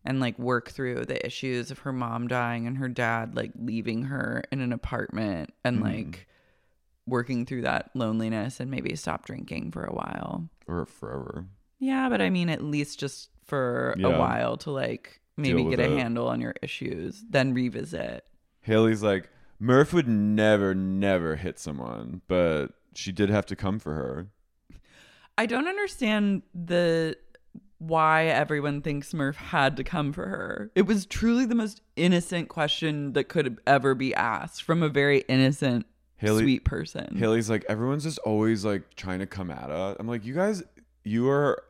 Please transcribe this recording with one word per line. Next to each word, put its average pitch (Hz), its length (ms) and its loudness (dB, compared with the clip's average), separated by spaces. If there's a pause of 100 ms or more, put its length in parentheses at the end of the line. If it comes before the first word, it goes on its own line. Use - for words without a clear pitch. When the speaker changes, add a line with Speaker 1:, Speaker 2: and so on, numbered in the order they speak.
Speaker 1:
and, 135 160 -2
like, 120 180 -2
work 123 320 -2
through 123 340 -6
the 127 220 -4
issues 123 440 -6
of 135 100 -12
her 139 120 -6
mom 120 360 -4
dying 120 380 -2
and 127 120 -4
her 131 100 -4
dad, 117 480 -2
like, 113 220 -4
leaving 113 460 -4
her 131 460 -4
in 139 120 -2
an 123 100 -2
apartment 104 800 -4 (120)
and 123 140 2
Speaker 2:
Mm-hmm. 117 60 2
Speaker 1:
like, 101 420 -4 (800)
working 123 380 -2
through 123 180 -6
that - 320 -2
loneliness 113 640 -2
and 127 100 -6
maybe - 260 -6
stop - 300 -6
drinking - 460 -10
for - 120 -8
a - 80 -8
while. 50 560 -8 (180)
Speaker 2:
Or 85 200 -4
forever. 67 600 -10 (340)
Speaker 1:
Yeah, 262 280 0
but 220 140 0
I 180 80 2
mean, 180 180 2
at 156 140 -2
least 147 360 -4
just - 300 -8 (160)
for 123 540 -2
Speaker 2:
Yeah. 92 100 4
Speaker 1:
a - 100 4
while 60 400 0
to, - 120 -8
like, 131 500 -6 (160)
maybe 156 260 2
Speaker 2:
Deal 160 80 2
Speaker 1:
get - 100 2
Speaker 2:
with 156 100 4
Speaker 1:
a - 20 2
Speaker 2:
it. 147 60 2
Speaker 1:
handle 120 300 -2
on 120 120 -2
your 120 220 -6
issues, - 680 -8
then 135 240 2
revisit. 123 720 -4 (380)
Speaker 2:
Haley's 110 400 6
like, 98 260 2 (300)
"Murph 127 340 6
would 165 160 4
never, 107 680 4
never 95 640 2
hit 80 220 -8
someone, 62 680 -10
but 82 420 2 (260)
she - 180 -8
did 98 160 2
have 104 180 2
to 95 100 -8
come 101 220 -2
for 76 160 -6
her." 69 340 -6 (1080)
Speaker 1:
I 226 100 2
don't 247 220 0
understand 214 760 0 (100)
the, 170 640 2 (640)
why 160 460 4
everyone 147 580 0
thinks 143 320 -6
Murph 143 220 -2
had 143 400 0
to 131 80 -6
come 147 280 -2
for 160 140 -6
her. - 480 -8
It 190 80 6
was 196 240 2
truly 233 400 2
the 226 80 0
most 220 260 -2 (140)
innocent 175 540 2
question 151 640 -2
that 139 160 0
could 131 360 0
ever 135 300 6
be 127 220 0
asked 110 480 -4
from 170 180 4
a 156 60 4
very 143 300 4 (100)
innocent, 131 580 4 (300)
Speaker 2:
Haley, 107 260 4
Speaker 1:
sweet 131 220 2
person. - 520 -6
Speaker 2:
Haley's 113 320 2
like, 110 200 0
"Everyone's 127 340 0
just 151 180 -6
always, 107 440 2
like, 101 320 -2
trying 92 240 -6
to 98 80 -4
come 95 240 -8
at 64 180 -10
us." 92 300 -4
I'm 110 80 -6
like, 117 160 -6
"You 123 100 -8
guys, 185 300 0 (400)
you 117 240 2
are 139 420 4